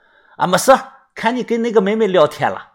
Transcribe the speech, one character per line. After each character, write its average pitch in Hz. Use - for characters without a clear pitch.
“啊， 269
没 277
事 -
儿， -
看 233
你 233
跟 233
那 240
个 214
妹 196
妹 220
聊 180
天 131
了。” -